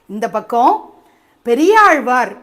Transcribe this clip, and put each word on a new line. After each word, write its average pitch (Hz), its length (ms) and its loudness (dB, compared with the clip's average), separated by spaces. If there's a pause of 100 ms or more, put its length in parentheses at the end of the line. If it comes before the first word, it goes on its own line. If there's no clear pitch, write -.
இந்த 214 220 -8
பக்கம் 240 680 -2 (480)
பெரியாழ்வார் 277 1000 0